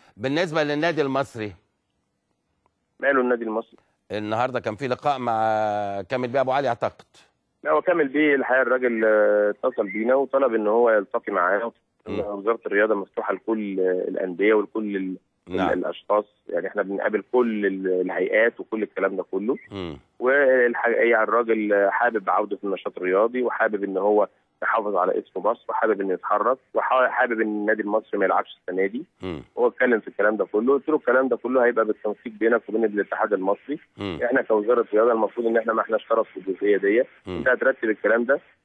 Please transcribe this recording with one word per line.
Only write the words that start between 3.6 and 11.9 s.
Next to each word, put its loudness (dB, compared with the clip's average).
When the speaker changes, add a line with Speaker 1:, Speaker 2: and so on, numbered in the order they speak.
Speaker 1:
النهارده -2
كان -6
في -8
لقاء -2
مع -2
كامل -4
بيه 0
ابو 0
علي 0
اعتقد. -4
Speaker 2:
لا، -2
هو 2
كامل 0
بيه 2
الحقيقه 0
الراجل، 0
آه، 4
اتصل -2
بينا 0
وطلب 2
ان 0
هو 4
يلتقي 0
معانا. 0